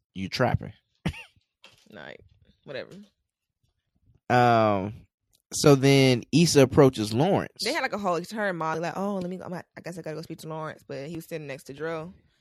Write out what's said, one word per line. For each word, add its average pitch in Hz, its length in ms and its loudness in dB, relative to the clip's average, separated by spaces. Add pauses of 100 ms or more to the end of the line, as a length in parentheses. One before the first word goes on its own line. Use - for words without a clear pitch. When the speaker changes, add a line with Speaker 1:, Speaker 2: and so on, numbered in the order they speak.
(140)
Speaker 1:
you 92 140 -6
trapping. 107 440 -2 (320)
<laughs> - 80 -4 (800)
Speaker 2:
Like, 73 300 -18 (440)
whatever. 127 260 -14 (1400)
Speaker 1:
Um, 110 640 2 (600)
so 147 240 6
then 135 560 4
Issa 147 300 6
approaches 123 520 4
Lawrence. 139 500 0
Speaker 2:
They 240 80 0
had, 320 100 -4
like, 262 100 -6
a 202 60 -4
whole, 175 220 -2 (120)
her 208 160 -4
and 175 100 -4
Molly, 160 220 -4
like, 170 160 -6
"Oh, 202 200 -4
let 180 140 -6
me 185 60 -10
go, - 80 -14
I'm, 175 100 -12
I - 80 -10 (200)
guess 175 160 -12
I 160 40 -12
gotta 156 140 -10
go 160 60 -10
speak 165 180 -14
to 160 80 -14
Lawrence," 156 380 -12
but 135 220 -12
he 175 80 -12
was 160 100 -12
sitting 156 200 -12
next 135 180 -14
to 135 100 -16
Dro. 160 380 -10 (280)